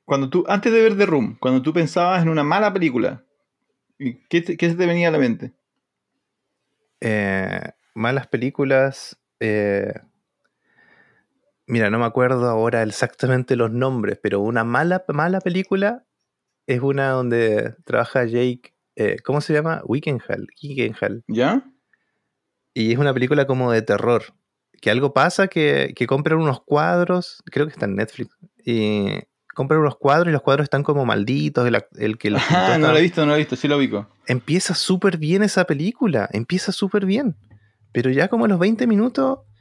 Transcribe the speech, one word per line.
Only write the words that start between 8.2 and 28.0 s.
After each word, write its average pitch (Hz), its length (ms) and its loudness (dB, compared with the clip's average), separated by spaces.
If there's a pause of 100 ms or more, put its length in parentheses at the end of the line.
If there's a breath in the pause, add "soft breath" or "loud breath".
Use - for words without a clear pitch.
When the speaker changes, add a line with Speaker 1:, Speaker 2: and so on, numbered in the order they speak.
Speaker 2:
películas, 135 920 -2 (220)
eh, 101 520 0 (1700 soft breath)
mira, 113 240 2
no 110 80 0
me 120 80 0
acuerdo 123 420 0
ahora 113 340 0
exactamente 127 720 -2
los 117 140 0
nombres, 120 520 -2
pero 101 180 0
una 113 240 0
mala, 160 440 0
mala 170 320 0
película 196 640 -2 (640)
es 123 140 0
una 139 300 0
donde 117 640 0 (100)
trabaja 120 400 -2
Jake, 123 500 -2 (220)
eh, 101 280 0
¿cómo 143 160 -2
se 151 120 -4
llama? 156 340 -2
Gyllenhaal, 131 600 -4 (140)
Gyllenhaal. 117 640 -6
Speaker 1:
¿Ya? 156 440 -2 (1040)
Speaker 2:
Y 113 200 0
es 120 60 0
una 143 140 2
película 135 340 2
como 127 240 0
de 113 120 2
terror, 110 400 0 (580)
que 110 100 0
algo 135 220 2
pasa 180 360 2
que, 139 460 0
que 123 120 -2
compran 147 320 0
unos 147 240 0
cuadros, 175 880 0
creo 147 160 0
que 156 60 -12
está - 120 -6
en 98 120 -4
Netflix, 110 380 -6 (300)